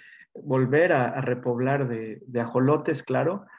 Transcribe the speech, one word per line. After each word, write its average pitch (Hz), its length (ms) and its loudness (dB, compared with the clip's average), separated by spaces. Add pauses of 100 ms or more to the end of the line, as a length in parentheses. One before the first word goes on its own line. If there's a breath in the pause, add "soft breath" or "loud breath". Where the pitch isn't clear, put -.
(340 loud breath)
volver 139 600 2
a, 123 160 2
a 135 120 -6
repoblar 127 680 -2
de, 113 380 -8
de 120 160 -2
ajolotes, 139 640 2
claro. 147 420 -2 (140)